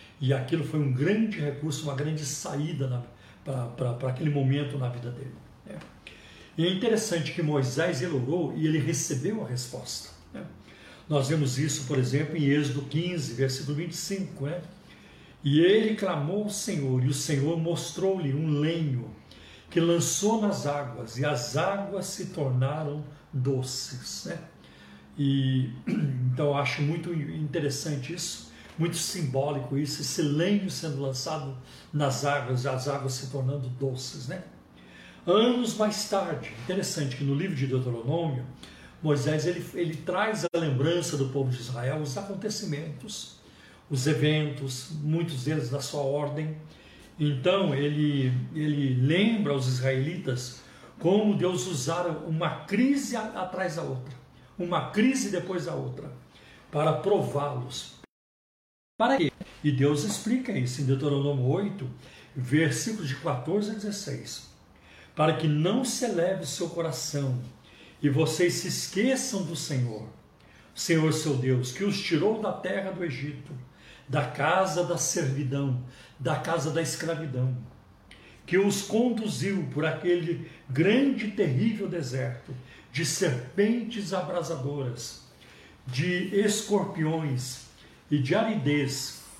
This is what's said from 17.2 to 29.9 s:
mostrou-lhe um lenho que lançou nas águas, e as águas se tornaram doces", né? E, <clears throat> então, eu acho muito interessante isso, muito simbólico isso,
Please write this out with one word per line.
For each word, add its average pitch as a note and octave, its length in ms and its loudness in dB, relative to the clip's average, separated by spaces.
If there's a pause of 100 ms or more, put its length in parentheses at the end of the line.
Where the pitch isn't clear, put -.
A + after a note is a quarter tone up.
mostrou-lhe E3 720 0
um D3+ 260 0
lenho D3 540 0 (560)
que E3+ 100 0
lançou F#3 600 4
nas C#3 240 0
águas, B2 540 -4
e D3 60 2
as C#3+ 320 0
águas G3 500 0
se - 200 -6
tornaram C#3+ 760 0 (280)
doces", B2+ 920 -4
né? E3 140 -6 (800)
E, C3+ 520 2 (100)
<clears throat> - 60 -16 (480)
então, D3 140 0
eu C#3 80 2
acho D3 260 0
muito E3+ 320 0
interessante D3+ 1000 -4
isso, - 380 -8 (260)
muito E3+ 200 0
simbólico C#3 800 -2
isso, D3 240 -2